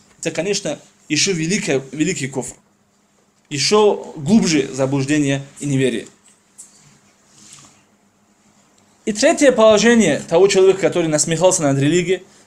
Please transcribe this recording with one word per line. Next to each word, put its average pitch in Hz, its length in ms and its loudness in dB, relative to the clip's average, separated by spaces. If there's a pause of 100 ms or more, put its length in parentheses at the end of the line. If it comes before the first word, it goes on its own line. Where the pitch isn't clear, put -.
(200)
это, 170 100 -6
конечно, 165 480 -6 (300)
ещё 151 240 -2
великое, 160 500 -2 (100)
великий 151 360 -4
куфр. - 260 -10 (960)
Ещё 202 680 0
глубже 160 560 0
заблуждение 139 720 -2 (160)
и 143 80 -10
неверие. 131 400 -2 (3000)
И 220 80 -4
третье 277 400 2
положение 220 680 4
того 180 280 2
человека, 190 320 4
который 165 280 0
насмехался 165 540 0
над 139 160 0
религией, 170 440 0 (240)